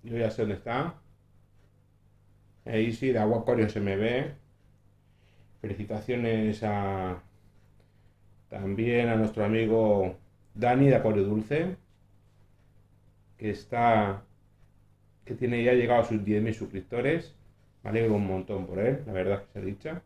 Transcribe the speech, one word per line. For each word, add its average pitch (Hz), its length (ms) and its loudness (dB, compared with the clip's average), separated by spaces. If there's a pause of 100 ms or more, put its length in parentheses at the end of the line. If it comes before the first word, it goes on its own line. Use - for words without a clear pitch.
Yo 117 160 -8
ya 110 140 0
sé - 100 -6
dónde 104 140 -2
está. 131 400 -6 (1700)
Eh, 113 160 -2
Isi, 117 300 0
de 113 80 2
Agua 110 220 2
Acuario 113 260 2
S 104 100 -4
M 98 180 -2
B. 120 380 -2 (1300)
Felicitaciones 107 1000 -2
a, 98 580 -4 (1300)
también 113 600 0
a 113 60 2
nuestro 110 300 0
amigo 107 720 2 (380)
Dani, 123 320 4
de 139 80 8
Acuario 107 280 2
Dulce, 139 540 -2 (1600)
que 107 140 -6
está, 107 720 2 (1000)
que 123 120 -8
tiene 120 280 0
ya 123 100 6
llegado 120 280 4
a 113 40 2
sus 107 200 -2
diez 104 160 2
mil 110 140 -2
suscriptores. 120 800 -4 (460)
Me 101 100 -8
alegro 110 240 2
un 101 120 0
montón 92 400 -4
por 90 100 -8
él, 131 300 0
la 104 60 -8
verdad 98 320 -2
que - 80 -20
se 101 60 -10
ha - 20 -10
dicho. 151 440 -8